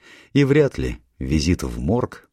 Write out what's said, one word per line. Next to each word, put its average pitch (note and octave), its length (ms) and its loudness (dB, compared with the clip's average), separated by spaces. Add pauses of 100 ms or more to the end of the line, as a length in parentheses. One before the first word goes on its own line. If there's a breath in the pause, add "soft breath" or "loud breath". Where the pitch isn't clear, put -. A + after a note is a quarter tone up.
(360 loud breath)
И C#3+ 100 4
вряд C#3 320 2
ли B1 220 -6 (200)
визит D2 440 0
в A#1+ 180 -8
морг G#2+ 520 -4